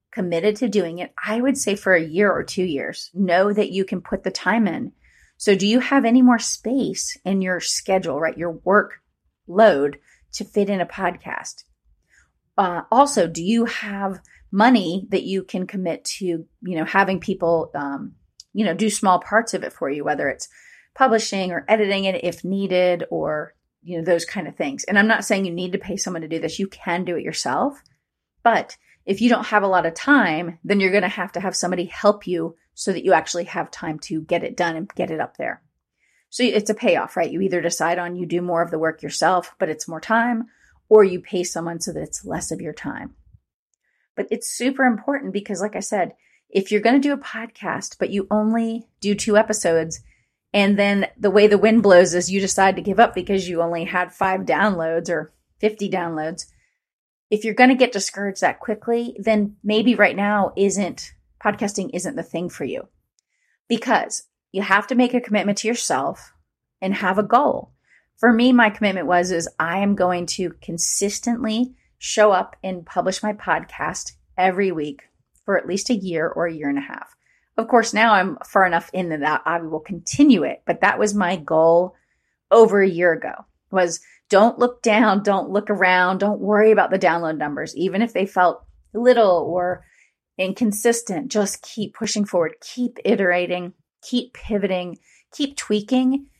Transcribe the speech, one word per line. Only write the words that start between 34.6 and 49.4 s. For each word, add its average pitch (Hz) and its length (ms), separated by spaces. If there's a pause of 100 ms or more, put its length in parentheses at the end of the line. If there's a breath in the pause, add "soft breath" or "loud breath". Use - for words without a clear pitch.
and 160 180
get 185 180
it 156 80
up - 180
there. - 260 (640)
So - 140
it's 214 260
a 214 60
payoff, - 400
right? 170 160
You 170 100
either 180 200
decide 170 360
on 175 180
you 180 100
do 170 160
more 175 200
of 170 80
the 165 100
work 156 220
yourself, 170 580
but 175 100
it's 156 180
more 160 140
time, 233 460 (420 soft breath)
or 214 140
you 180 180
pay 180 220
someone 170 360
so 170 140
that 156 100
it's - 220
less 175 260
of 202 100
your 156 120
time. - 420 (1000)
But 196 140
it's 233 220
super 269 320
important 254 480
because, 202 300
like 208 140
I 185 40
said, 190 340 (360)
if 196 200
you're 208 120
gonna 233 180
do 285 140
a 277 40
podcast, 220 800
but 185 120
you 196 200
only 226 580 (120)
do 202 160
two 208 220
episodes, 170 640 (520)